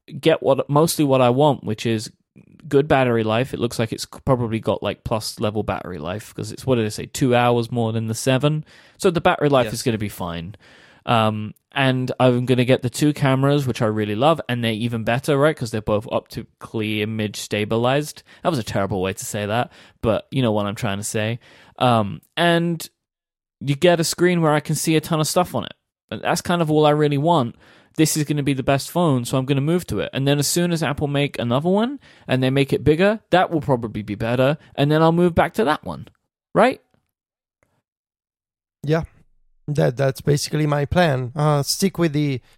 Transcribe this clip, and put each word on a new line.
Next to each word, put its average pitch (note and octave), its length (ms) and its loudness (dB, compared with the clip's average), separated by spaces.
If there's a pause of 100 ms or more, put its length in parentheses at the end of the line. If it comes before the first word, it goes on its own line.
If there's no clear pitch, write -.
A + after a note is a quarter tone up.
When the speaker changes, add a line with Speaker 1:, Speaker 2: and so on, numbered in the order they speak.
(200)
Speaker 1:
get D#3+ 220 2
what, C3 260 2
mostly D3+ 380 2
what C3 160 4
I B2 80 6
want, C#3 340 2
which - 220 -6
is A2+ 260 -2 (560)
good C#3+ 200 4
battery B2+ 360 2
life. A2+ 300 0
It - 60 -6
looks A#2 180 -2
like A2+ 160 -2
it's - 180 -10
c-, - 140 -20
probably A#2+ 340 0
got, - 220 -2
like, - 220 -4
Plus - 360 -6
level G#2+ 220 -2
battery F#2 380 -6
life, F2+ 340 -10
'cause G#2+ 180 -10
it's, - 140 -14
what C3 100 2
did A2+ 100 0
I G#2+ 40 -4
say, - 160 -10
two B2 300 0
hours A#2+ 360 2
more A2+ 200 -2
than A2+ 160 -2
the A2 80 -4
seven? D3 500 0 (320)
So G3 140 2
the E3+ 100 -2
battery F3 280 2
life C3 160 4
Speaker 2:
Yes. G#2+ 100 -6
Speaker 1:
is A2+ 80 -8
gonna A#2 160 0
be G#2 100 -4
fine. E2+ 460 -8 (500)
Um, G#2+ 480 0 (180)
and C3 480 0
I'm B2 260 4
gonna B2 200 2
get B2 160 2
the B2 80 -2
two D3+ 240 0
cameras, C#3 520 2
which B2 160 -4
I A#2+ 40 0
really G#2+ 300 -2
love, D3+ 340 2
and A#2+ 140 -2
they're A2+ 100 0
even A#2 300 -4
better, B2+ 340 0
right? D3+ 180 2
'Cause A2+ 160 -8
they're G#2+ 100 -4
both G#2+ 300 -2
optically G#2+ 920 -6
image G#2+ 360 -4
stabilized. A#2 840 -2 (200)
That E3+ 60 2
was D#3 100 -2
a A2 40 -6
terrible G2 380 -2
way F#2+ 120 -2
to - 120 -10
say G#2 200 -6
that, A2+ 260 -2 (300)
but G#2+ 300 0
you C3 100 -2
know A#2 100 2
what G#2 140 0
I'm G2+ 100 -4
trying G2 220 -4
to G#2+ 60 -10
say. A2 360 -4 (400)
Um, A2 420 2 (160)
and E3+ 500 0 (720)
you C#3 140 0
get F3 240 4
a E3 40 0
screen F3 380 2
where D3+ 120 4
I D3+ 60 2
can D3+ 160 -4
see D#3+ 200 0
a D#3 60 4
ton D#3 180 -2
of D3+ 80 0
stuff F3+ 280 0
on A2+ 100 -4
it. - 80 -14 (380)
And A2 100 -10
that's D#3 200 -2
kind F3 200 0
of D3+ 100 0
all D3+ 140 4
I D3 60 6
really D3 260 2
want. C#3+ 380 2 (420)
This D#3 180 4
is D#3 80 0
gonna D3 200 -2
be C#3 100 0
the C3 100 -4
best C#3 280 0
phone, C#3+ 340 2
so C3+ 120 -2
I'm C3 80 -2
gonna C#3 160 0
move E3+ 260 0
to G#2 120 -4
it. D#2 140 -4
And C3+ 140 -2
then C#3+ 120 2
as C#3+ 80 0
soon F3 240 0
as E3 120 -2
Apple D3 240 -2
make C#3+ 320 -2
another B2+ 300 0
one A#3 300 0 (280)
and B2+ 140 0
they C3 80 2
make C3+ 220 0
it C#3 120 -2
bigger, F#3 360 2 (120)
that F3+ 200 2
will D#3+ 100 -2
probably A#2 420 -2
be G2+ 120 -6
better. B2+ 420 0 (180)
And C#3+ 160 2
then D#3 100 4
I'll E3 100 6
move E3+ 240 2
back E3 200 2
to A3 100 0
that D#3 180 -2
one, - 240 -12 (480)
right? A3+ 260 2 (2000)
Speaker 3:
Yeah, D#3 200 0 (640)
that, D3 300 0
that's C3+ 240 -2
basically D3+ 440 0
my D3 200 0
plan. C3+ 500 0
Uh, D3 280 2
stick - 340 -2
with E3 160 0
the, C#3+ 280 -2 (160)